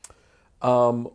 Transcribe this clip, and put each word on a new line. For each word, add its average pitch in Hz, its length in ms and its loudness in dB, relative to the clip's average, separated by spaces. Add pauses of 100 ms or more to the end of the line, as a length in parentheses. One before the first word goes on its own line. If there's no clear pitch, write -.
(600)
Um, 120 540 0